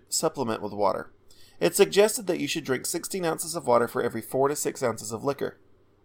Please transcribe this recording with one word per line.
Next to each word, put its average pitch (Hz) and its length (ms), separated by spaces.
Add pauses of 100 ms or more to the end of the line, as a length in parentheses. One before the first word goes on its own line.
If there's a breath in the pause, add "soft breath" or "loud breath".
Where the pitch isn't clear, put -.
supplement 127 540
with 101 100
water. 101 400 (480 soft breath)
It's 170 160
suggested 196 520
that 165 120
you 143 80
should 156 160
drink 127 220
sixteen 175 400
ounces 160 280
of 143 140
water 117 220
for 127 120
every 113 200
four 135 260
to 147 80
six 143 260
ounces 110 300
of 113 140
liquor, - 340 (460)